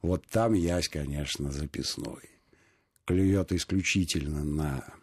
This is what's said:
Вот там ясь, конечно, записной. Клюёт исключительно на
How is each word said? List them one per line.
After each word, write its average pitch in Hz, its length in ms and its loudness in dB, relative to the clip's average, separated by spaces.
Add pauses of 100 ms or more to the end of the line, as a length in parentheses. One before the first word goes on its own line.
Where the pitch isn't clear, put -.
Вот 87 260 0
там 113 260 2
ясь, 87 340 2
конечно, 71 640 -4
записной. - 800 -6 (720)
Клюёт 95 480 4
исключительно 82 920 0
на 73 400 -2 (180)